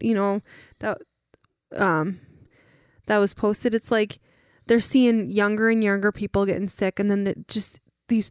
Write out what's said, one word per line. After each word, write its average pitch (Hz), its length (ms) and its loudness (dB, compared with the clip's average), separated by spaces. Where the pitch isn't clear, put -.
you 226 140 0
know, 202 280 0
that, 214 180 -6
um, 180 420 -2
that 185 120 0
was 202 160 2
posted, 214 420 0
it's - 160 -4
like 214 260 -2
they're 233 140 4
seeing 233 500 2
younger 208 380 2
and 226 160 2
younger 202 260 2
people 196 360 -2
getting 196 220 -2
sick. - 300 -2
And 202 120 0
then 202 140 0
the, 196 100 -2
just - 320 -4
these 226 240 0